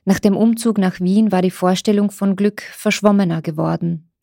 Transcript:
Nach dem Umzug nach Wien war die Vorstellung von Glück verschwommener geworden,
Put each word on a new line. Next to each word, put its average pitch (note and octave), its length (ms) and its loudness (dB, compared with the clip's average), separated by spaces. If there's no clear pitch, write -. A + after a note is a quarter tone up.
Nach F#3+ 160 -2
dem G3 160 2
Umzug A3+ 420 0
nach F#3+ 220 0
Wien G3 320 2
war F#3 100 2
die F3+ 100 0
Vorstellung G3+ 600 0
von G3 240 -2
Glück G3+ 260 -2
verschwommener G3+ 800 0
geworden, E3 680 -4